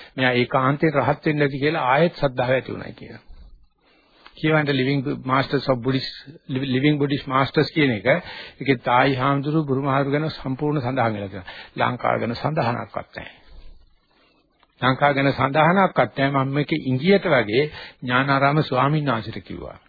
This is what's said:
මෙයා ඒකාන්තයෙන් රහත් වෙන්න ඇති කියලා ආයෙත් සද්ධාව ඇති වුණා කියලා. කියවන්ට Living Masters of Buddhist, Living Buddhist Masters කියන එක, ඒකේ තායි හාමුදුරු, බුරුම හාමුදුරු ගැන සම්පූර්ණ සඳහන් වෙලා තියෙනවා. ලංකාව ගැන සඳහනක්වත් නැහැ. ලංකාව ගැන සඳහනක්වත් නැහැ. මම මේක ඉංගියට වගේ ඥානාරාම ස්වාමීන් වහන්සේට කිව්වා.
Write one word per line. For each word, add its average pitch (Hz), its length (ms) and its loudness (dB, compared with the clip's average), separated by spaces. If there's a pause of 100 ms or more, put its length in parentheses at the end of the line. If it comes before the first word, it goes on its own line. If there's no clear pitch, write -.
(120)
මෙයා 131 200 2
ඒකාන්තයෙන් 135 600 2
රහත් 139 280 2
වෙන්න 147 200 2
ඇති 139 160 0
කියලා 147 280 0
ආයෙත් 156 300 4
සද්ධාව 127 360 0
ඇති 127 200 -2
වුණා - 200 -10
කියලා. 113 300 -18 (1120)
කියවන්ට 156 380 0
Living 139 320 0 (200)
Masters 131 460 0
of 131 100 2
Buddhist, 131 360 -2 (300)
Living 135 520 0
Buddhist 143 300 -2
Masters 135 440 0
කියන 143 220 2
එක, 107 160 -2 (460)
ඒකේ 123 260 -2
තායි 131 340 2
හාමුදුරු, 139 500 0
බුරුම 139 220 -2
හාමුදුරු 139 260 0
ගැන 151 180 0
සම්පූර්ණ 147 500 -4
සඳහන් 120 320 -2
වෙලා 101 160 -6
තියෙනවා. 95 180 -12 (280)
ලංකාව 120 420 0
ගැන 113 180 -4
සඳහනක්වත් 120 800 -4
නැහැ. - 260 -16 (1400)
ලංකාව 131 320 2
ගැන 139 180 2
සඳහනක්වත් 151 840 2
නැහැ. 139 200 0
මම 135 180 0
මේක 147 260 0
ඉංගියට 147 500 2
වගේ 123 360 2 (320)
ඥානාරාම 139 680 2
ස්වාමීන් 143 460 2
වහන්සේට 107 360 -4
කිව්වා. - 340 -12 (100)